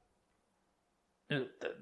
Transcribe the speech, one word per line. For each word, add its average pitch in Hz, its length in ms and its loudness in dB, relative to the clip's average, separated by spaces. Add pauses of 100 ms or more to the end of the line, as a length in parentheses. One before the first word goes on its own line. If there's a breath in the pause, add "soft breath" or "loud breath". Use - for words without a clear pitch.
(1300)
uh, 147 80 4 (220)
th-, - 200 0